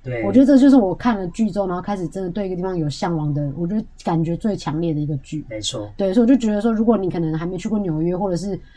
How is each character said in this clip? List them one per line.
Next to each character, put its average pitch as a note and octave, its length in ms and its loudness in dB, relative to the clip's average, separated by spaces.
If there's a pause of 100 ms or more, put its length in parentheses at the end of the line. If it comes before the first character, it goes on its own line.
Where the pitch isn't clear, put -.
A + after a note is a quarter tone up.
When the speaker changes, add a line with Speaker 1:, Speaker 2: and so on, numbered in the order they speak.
Speaker 1:
对。 B2 220 -6
Speaker 2:
我 G3 80 0
觉 A#3 80 8
得 C#4 60 6
这 C4+ 120 8
就 C#4 100 8
是 C4+ 80 8
我 F#3+ 180 4
看 A3+ 240 0
了 F#3 100 -4
剧 G#3 220 -2
之 E3+ 80 -4
后， G3 80 0
然 F#3 80 -2
后 F3+ 60 -4
开 G3+ 160 -4
始 F#3 120 -4
真 F#3+ 140 -8
的 F#3 60 -4
对 G3 180 -4
一 F#3 40 -6
个 F#3 60 -6
地 F3 60 -4
方 F#3 140 -4
有 D#3 120 -2
向 E3+ 280 -2
往 D3+ 160 -2
的， C#3+ 240 -2
我 E3+ 100 -4
觉 F#3+ 80 -4
得 A3 80 -2 (220)
感 E3 180 0
觉 E3 140 -2
最 G3 200 -2
强 D#3 240 -6
烈 E3+ 120 0
的 D3 80 -2
一 D3 60 -4
个 D3 120 -4
剧。 D3 300 -10
Speaker 1:
没 A2 120 -10
错。 G#2 360 -8
Speaker 2:
对， F#3+ 160 0
所 A#3 100 6
以 A3+ 40 4
我 - 0 -
就 C4 100 6
觉 A3 160 0
得 G#3 80 0
说， A3+ 120 0
如 A3 120 0
果 G#3+ 140 4
你 F#3+ 100 -2
可 F3+ 100 -4
能 D#3+ 160 -2
还 D#3+ 120 -4
没 F#3 100 -6
去 F3 120 -8
过 G#3+ 100 -2
纽 E3 240 -2
约， F3 140 0
或 G3 120 -2
者 F3 80 -2
是 F#3 220 -6 (180)